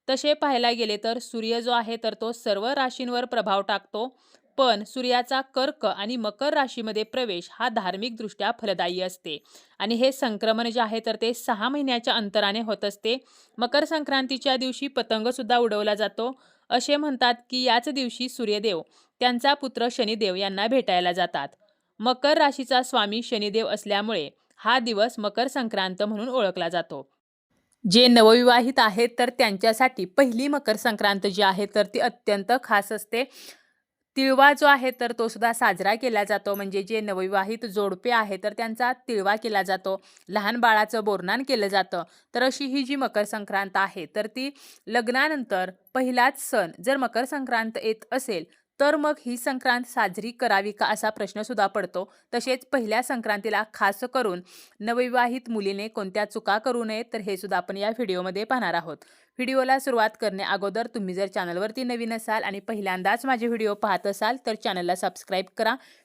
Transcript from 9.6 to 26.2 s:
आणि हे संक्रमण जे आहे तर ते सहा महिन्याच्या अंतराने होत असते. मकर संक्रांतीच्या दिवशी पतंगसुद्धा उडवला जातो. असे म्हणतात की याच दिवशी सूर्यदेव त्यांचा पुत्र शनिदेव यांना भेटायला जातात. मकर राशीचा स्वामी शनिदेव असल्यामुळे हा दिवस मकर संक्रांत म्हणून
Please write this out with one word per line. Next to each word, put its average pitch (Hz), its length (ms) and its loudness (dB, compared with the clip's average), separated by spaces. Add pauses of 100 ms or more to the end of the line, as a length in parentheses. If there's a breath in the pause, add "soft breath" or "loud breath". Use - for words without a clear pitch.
आणि 214 140 -2
हे 254 180 4
संक्रमण 226 580 0
जे 233 100 -2
आहे 226 260 -2
तर 220 160 -2
ते 233 120 0
सहा 226 340 -2
महिन्याच्या 262 460 0
अंतराने 208 460 0
होत 214 240 -4
असते. 220 320 -2 (420 soft breath)
मकर 240 260 2
संक्रांतीच्या 269 720 -2
दिवशी 262 320 -4
पतंगसुद्धा 240 680 0
उडवला 208 360 2
जातो. 214 360 -4 (400 soft breath)
असे 262 260 2
म्हणतात 262 380 2 (160)
की 254 120 -2
याच 240 260 2
दिवशी 254 400 -4
सूर्यदेव 208 540 -2 (380 soft breath)
त्यांचा 247 340 2
पुत्र 247 380 -4
शनिदेव 214 420 0
यांना 196 320 -2
भेटायला 185 460 2
जातात. 170 360 -2 (520)
मकर 254 380 2
राशीचा 269 440 2
स्वामी 220 400 0
शनिदेव 208 460 -2
असल्यामुळे 202 600 -2 (320)
हा 240 200 2
दिवस 226 380 0
मकर 208 300 -2
संक्रांत 208 540 -2
म्हणून 214 260 -4